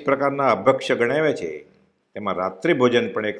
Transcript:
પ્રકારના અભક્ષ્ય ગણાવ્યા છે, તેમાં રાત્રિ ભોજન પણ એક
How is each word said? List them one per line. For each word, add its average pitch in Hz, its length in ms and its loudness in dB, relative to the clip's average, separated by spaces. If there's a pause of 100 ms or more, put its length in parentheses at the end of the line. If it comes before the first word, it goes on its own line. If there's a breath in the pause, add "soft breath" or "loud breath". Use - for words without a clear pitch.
પ્રકારના 139 460 0
અભક્ષ્ય 117 440 2
ગણાવ્યા 131 460 0
છે, 82 100 -6 (680)
તેમાં 101 200 -4
રાત્રિ 95 380 -2
ભોજન 120 380 4
પણ 107 140 -4
એક 104 140 -6